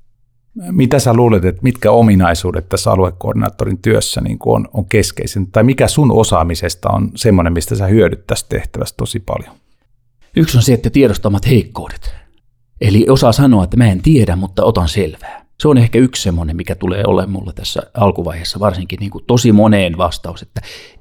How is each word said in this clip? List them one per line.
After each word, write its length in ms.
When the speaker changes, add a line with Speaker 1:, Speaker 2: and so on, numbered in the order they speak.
Speaker 1:
Mitä 280
sä 160
luulet, 300
että 180
mitkä 280
ominaisuudet 800
tässä 240
aluekoordinaattorin 840
työssä 420
niinku 320
on, 200
on 140
keskeisin, 680
tai 100
mikä 260
sun 240
osaamisesta 800
on 240
semmoinen, 380
mistä 220
sä 120
hyödyt 400
tästä 220
tehtävästä 480
tosi 240
paljon? 340
Speaker 2:
Yksi 200
on 60
se, 100
että 180
tiedostaa 380
omat 180
heikkoudet. 680
Eli 280
osaa 240
sanoa, 320
että 120
mä 100
en 160
tiedä, 340
mutta 280
otan 240
selvää. 560
Se 80
on 100
ehkä 200
yksi 240
semmoinen, 340
mikä 180
tulee 320
olemaan 240
mulla 220
tässä 300
alkuvaiheessa 640
varsinkin 380
niin 120
kuin 160
tosi 260
moneen 460
vastaus, 440
että 180